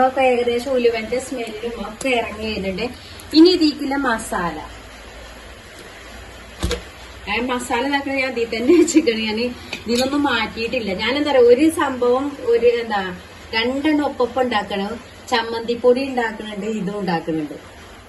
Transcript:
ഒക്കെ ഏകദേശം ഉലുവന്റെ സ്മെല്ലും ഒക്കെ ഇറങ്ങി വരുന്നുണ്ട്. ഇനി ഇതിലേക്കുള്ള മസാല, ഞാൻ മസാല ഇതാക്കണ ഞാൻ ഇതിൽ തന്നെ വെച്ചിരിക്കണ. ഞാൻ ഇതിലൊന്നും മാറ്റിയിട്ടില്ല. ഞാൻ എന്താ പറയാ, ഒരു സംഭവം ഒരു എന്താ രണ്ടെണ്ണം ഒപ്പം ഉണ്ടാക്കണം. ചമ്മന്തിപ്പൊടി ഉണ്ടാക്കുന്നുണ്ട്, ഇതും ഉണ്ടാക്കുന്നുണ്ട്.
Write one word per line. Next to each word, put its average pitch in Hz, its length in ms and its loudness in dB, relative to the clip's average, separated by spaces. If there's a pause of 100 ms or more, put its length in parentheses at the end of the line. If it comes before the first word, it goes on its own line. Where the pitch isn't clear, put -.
ഒക്കെ 269 220 0
ഏകദേശം 240 460 0
ഉലുവന്റെ 233 500 -2
സ്മെല്ലും 233 480 -8 (140)
ഒക്കെ - 220 -6 (100)
ഇറങ്ങി 220 320 -8
വരുന്നുണ്ട്. 190 340 -6 (520)
ഇനി 330 180 10
ഇതിലേക്കുള്ള 277 400 0 (100)
മസാല, 202 520 -2 (2750)
ഞാൻ 208 140 -2 (100)
മസാല 247 380 -2
ഇതാക്കണ 277 320 0
ഞാൻ 262 120 -2
ഇതിൽ 233 200 -2
തന്നെ 247 260 4
വെച്ചിരിക്കണ. 240 400 4 (100)
ഞാൻ 214 100 -2 (460)
ഇതിലൊന്നും 262 440 0
മാറ്റിയിട്ടില്ല. 226 640 -2 (120)
ഞാൻ 233 160 0
എന്താ 294 120 0
പറയാ, 254 200 8
ഒരു 262 140 8 (140)
സംഭവം 254 460 2 (280)
ഒരു 233 160 6 (140)
എന്താ 208 180 -2 (540)
രണ്ടെണ്ണം 285 520 0
ഒപ്പം 254 360 -2
ഉണ്ടാക്കണം. 202 500 -2 (380)
ചമ്മന്തിപ്പൊടി 233 760 2
ഉണ്ടാക്കുന്നുണ്ട്, 214 580 -6 (120)
ഇതും 190 220 -4
ഉണ്ടാക്കുന്നുണ്ട്. 160 560 -4 (520)